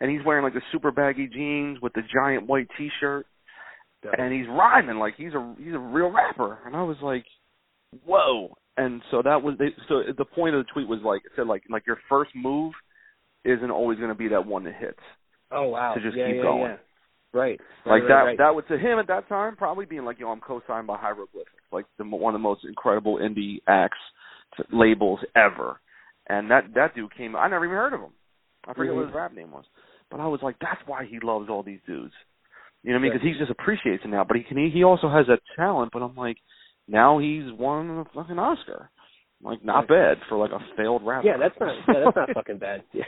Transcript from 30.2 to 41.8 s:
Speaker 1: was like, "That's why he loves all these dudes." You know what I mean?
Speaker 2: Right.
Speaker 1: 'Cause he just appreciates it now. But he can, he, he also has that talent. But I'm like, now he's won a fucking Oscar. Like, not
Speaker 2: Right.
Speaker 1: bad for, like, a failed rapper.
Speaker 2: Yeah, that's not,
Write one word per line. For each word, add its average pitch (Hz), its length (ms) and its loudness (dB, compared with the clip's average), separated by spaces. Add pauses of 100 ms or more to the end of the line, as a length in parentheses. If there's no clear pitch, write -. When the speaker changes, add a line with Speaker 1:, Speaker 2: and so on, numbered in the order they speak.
Speaker 1:
was 147 160 -4
like, 127 180 -6
"That's - 240 -8
why 131 200 -10
he 113 140 -14
loves 110 300 -4
all 101 140 -6
these 98 240 -14
dudes." 67 260 -10 (720)
You 120 100 -4
know 123 60 2
what - 0 -
I - 40 0
mean? 123 80 2
Speaker 2:
Right. 117 100 -2
Speaker 1:
'Cause 147 120 0
he 143 60 -8
just 143 120 -4
appreciates 120 540 -2
it - 40 -8
now. 101 140 2
But 117 140 2
he 117 60 -4
can, - 140 -8
he, 151 120 2
he 170 140 4
also 180 260 6
has 147 180 6
that 123 140 6 (140)
talent. 156 360 0
But 120 120 -6
I'm 123 120 -10
like, 120 220 -6 (500)
now 120 300 6
he's 147 340 -2
won 143 380 -4
a 160 160 -8 (100)
fucking 170 240 -8
Oscar. 247 500 -4 (540)
Like, 107 220 -10
not 131 240 2
Speaker 2:
Right. 151 260 8
Speaker 1:
bad - 20 -10 (120)
for, 110 80 -2
like, 104 140 0
a 101 80 -6 (180)
failed 110 280 0
rapper. 127 220 0
Speaker 2:
Yeah, 202 100 2
that's 160 220 0
not, 156 160 -2 (120)